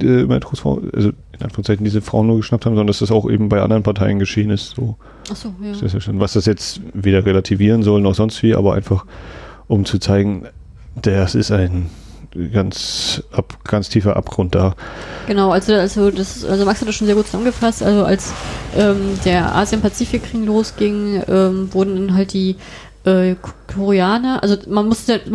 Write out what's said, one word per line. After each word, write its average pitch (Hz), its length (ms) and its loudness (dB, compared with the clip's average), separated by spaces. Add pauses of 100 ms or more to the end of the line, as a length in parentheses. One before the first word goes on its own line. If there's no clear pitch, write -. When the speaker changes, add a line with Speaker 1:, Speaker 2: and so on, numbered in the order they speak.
Speaker 1:
äh, 127 220 4
immer 127 180 2
Trostfrauen, - 540 -4
also 104 140 2
in - 340 -8
Anführungszeichen 104 420 -2
diese 104 160 0
Frauen 110 280 0
nur 113 80 4
geschnappt 110 280 -2
haben, 120 100 2
sondern 107 120 4
dass 101 140 0
das 101 100 0
auch 110 180 2
eben 107 200 2
bei 101 120 4
anderen 104 220 2
Parteien 101 380 2
geschehen 104 300 0
ist. - 260 -4
So. 117 200 -4 (340)
Speaker 2:
Ach 202 60 -6
so, 214 240 -12
ja. 202 120 -10
Speaker 1:
Das 202 100 -8
ist 95 120 -2
ja 90 60 -2
schon, 101 200 -4
was 101 140 0
das 98 120 2
jetzt - 340 -2 (140)
weder 98 320 2
relativieren 101 560 4
soll 104 180 4
noch 98 140 2
sonst 110 300 0
wie, 110 100 6
aber 98 200 2
einfach 98 300 0 (600)
um 101 180 2
zu 98 140 -2
zeigen, 101 460 0 (560)
das 95 340 2
ist 113 160 0
ein 90 400 0 (600)
ganz - 680 -4 (100)
ab-, - 320 -6
ganz 104 240 -2
tiefer 101 280 2
Abgrund 92 380 -2
da. 95 200 2 (520)
Speaker 2:
Genau, 196 240 2
also, 190 240 2
also 202 360 2
das, 196 340 -6
also 196 200 0
Max 208 160 0
hat 226 80 -4
das 214 60 -4
schon 214 120 -2
sehr 208 100 4
gut 214 100 0
zusammengefasst. 233 560 -2
Also 202 220 2
als, 190 280 0 (440)
ähm, 196 480 2
der 180 320 2
Asien-Pazifik-Krieg 220 880 -2
losging, 208 840 0
ähm, 190 440 2
wurden 190 240 0
dann 190 180 0
halt 190 180 2
die, 190 240 0 (480)
äh, 185 320 4
K-, - 160 -14 (220)
Koreaner, 202 680 0
also 202 140 2 (120)
man 208 200 0
muss 226 180 0
ja, 233 180 2
man - 100 -6